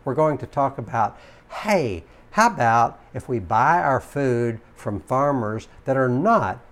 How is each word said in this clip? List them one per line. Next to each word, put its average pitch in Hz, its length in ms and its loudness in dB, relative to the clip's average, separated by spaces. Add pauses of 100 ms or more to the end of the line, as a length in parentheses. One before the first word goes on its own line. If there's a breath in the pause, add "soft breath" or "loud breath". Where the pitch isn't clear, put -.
we're 135 100 -2
going 151 240 2
to - 80 -8
talk 139 320 -2
about, 113 400 -4 (440 loud breath)
hey, 139 420 0 (280 soft breath)
how 220 140 4
about 117 540 2 (120)
if - 160 -12
we 123 100 -2
buy 117 420 2
our 139 200 0
food 120 600 -2 (160)
from 101 240 -6
farmers 127 680 -2 (160 soft breath)
that 131 120 0
are 131 120 2
not 123 520 2 (120)